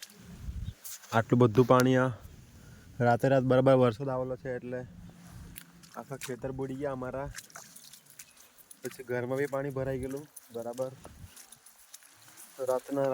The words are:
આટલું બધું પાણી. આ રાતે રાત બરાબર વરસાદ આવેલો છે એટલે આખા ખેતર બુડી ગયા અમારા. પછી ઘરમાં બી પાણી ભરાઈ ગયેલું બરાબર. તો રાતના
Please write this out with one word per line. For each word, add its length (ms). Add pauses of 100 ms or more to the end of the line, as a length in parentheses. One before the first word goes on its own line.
(1120)
આટલું 280
બધું 320
પાણી. 260
આ 140 (880)
રાતે 300
રાત 200
બરાબર 320
વરસાદ 300
આવેલો 260
છે 180
એટલે 240 (1200)
આખા 280
ખેતર 260
બુડી 300
ગયા 180
અમારા. 300 (1500)
પછી 280
ઘરમાં 300
બી 140
પાણી 240
ભરાઈ 260
ગયેલું 220 (280)
બરાબર. 380 (1600)
તો 100
રાતના 480